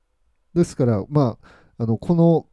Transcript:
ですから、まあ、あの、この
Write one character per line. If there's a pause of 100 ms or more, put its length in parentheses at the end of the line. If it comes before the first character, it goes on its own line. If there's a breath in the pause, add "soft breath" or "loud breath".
(540)
で
す
か
ら、
ま (400 soft breath)
あ、
あ
の、
こ
の